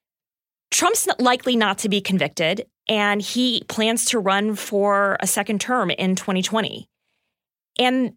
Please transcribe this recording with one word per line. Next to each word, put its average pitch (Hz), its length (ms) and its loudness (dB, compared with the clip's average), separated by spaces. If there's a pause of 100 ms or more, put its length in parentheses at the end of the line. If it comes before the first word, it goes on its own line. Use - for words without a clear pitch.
(720)
Trump's 359 360 2
n-, 269 120 2
likely 247 360 2
not 208 240 2
to 214 100 -2
be 196 120 0
convicted, 180 680 -2 (220)
and 208 320 2
he 240 460 -2
plans 226 380 -2
to 240 140 0
run 202 360 0
for 202 640 0
a 190 80 -2
second 202 340 -2
term 233 300 0
in 185 240 0
twenty 185 260 -2
twenty. 196 460 -4 (920)
And 254 380 2